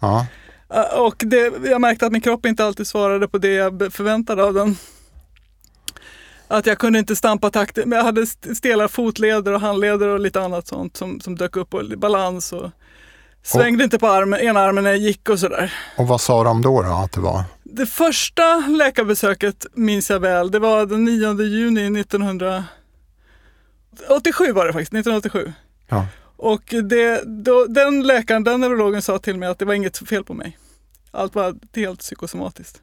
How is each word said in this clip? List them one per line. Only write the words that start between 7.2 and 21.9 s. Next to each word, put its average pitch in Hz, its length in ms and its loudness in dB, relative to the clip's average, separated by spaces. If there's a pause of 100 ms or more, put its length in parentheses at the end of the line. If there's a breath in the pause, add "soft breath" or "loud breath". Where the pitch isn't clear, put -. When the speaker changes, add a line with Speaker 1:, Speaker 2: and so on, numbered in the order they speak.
Speaker 2:
takt, 208 260 -2
men 240 220 -2
jag 233 60 4
hade 226 180 2
st-, - 320 -8
stela 214 340 0
fotleder 214 640 0
och 202 80 0
handleder 208 480 0
och 202 120 0
lite 196 220 -2
annat 180 240 -6
sånt - 300 -10
som, 185 240 -10
som 180 160 -10
dök 180 200 -6
upp, 185 180 -6
och 208 100 -6
li-, 214 120 -10
balans 190 560 -2
och 180 180 -10 (720 soft breath)
svängde 240 400 2
Speaker 1:
Och - 20 4
Speaker 2:
inte 226 140 0
på 226 100 2
armen, 196 320 2
ena 220 200 2
armen 196 240 2
när 196 60 4
jag 202 80 2
gick 208 300 -2
och 208 100 2
sådär. 180 340 -2 (240 loud breath)
Speaker 1:
Och 123 120 2
vad 123 120 2
sa 117 240 4
de 113 180 4
då, 131 200 4
då, 90 100 -2
att 92 200 -2
det 90 80 -6
var? 90 220 -2 (200)
Speaker 2:
Det 233 240 -6
första 330 680 2
läkarbesöket 226 1160 0
minns 208 360 0
jag 196 100 0
väl, 180 300 0
det 208 80 0
var 214 280 2
den 214 180 0
nionde 214 400 0
juni 214 460 0